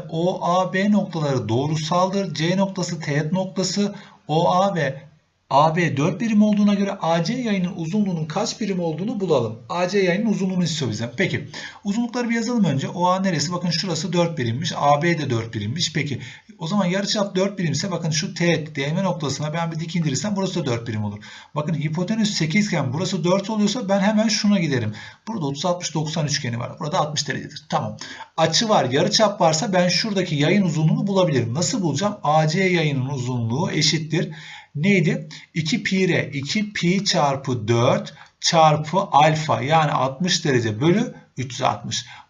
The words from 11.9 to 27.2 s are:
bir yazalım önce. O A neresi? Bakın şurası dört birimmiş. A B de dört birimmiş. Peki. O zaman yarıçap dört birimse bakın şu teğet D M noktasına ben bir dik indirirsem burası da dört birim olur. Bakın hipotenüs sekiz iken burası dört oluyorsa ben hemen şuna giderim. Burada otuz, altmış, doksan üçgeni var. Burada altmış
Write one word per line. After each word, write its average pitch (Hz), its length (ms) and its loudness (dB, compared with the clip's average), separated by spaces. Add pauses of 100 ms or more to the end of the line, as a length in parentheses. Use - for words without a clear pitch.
bir 233 40 0
yazalım 233 300 0
önce. 151 240 0
O 180 180 -2
A 185 140 2
neresi? 175 320 0
Bakın 175 180 -2
şurası 170 420 -4
dört 165 260 0
birimmiş. 120 380 -2
A 143 260 4
B 170 160 2
de 135 120 -2
dört 113 240 -2
birimmiş. 113 380 -4
Peki. 135 280 -4 (380)
O 165 80 -8
zaman 190 200 2
yarıçap 196 500 -2
dört 196 220 0
birimse 170 320 -2
bakın 170 200 -2
şu - 240 -2
teğet 170 420 0
D 143 160 -2
M 185 100 0
noktasına 151 500 -2
ben 165 200 -4
bir 156 80 -6
dik 170 160 -6
indirirsem 165 400 -2
burası 185 240 -2
da 143 60 -4
dört 117 220 -4
birim 107 160 -2
olur. 104 200 -8 (300)
Bakın 151 200 -2
hipotenüs 180 600 -2
sekiz 196 320 0
iken 131 260 -2
burası 170 320 -2
dört 185 260 2
oluyorsa 208 380 0
ben 196 120 2
hemen 214 280 4
şuna 208 300 2
giderim. 123 360 0 (340)
Burada 214 180 -4
otuz, 139 200 -4
altmış, 180 280 -2
doksan 156 320 -2
üçgeni 120 320 -2
var. 113 200 -8
Burada 151 200 -2
altmış 151 300 -2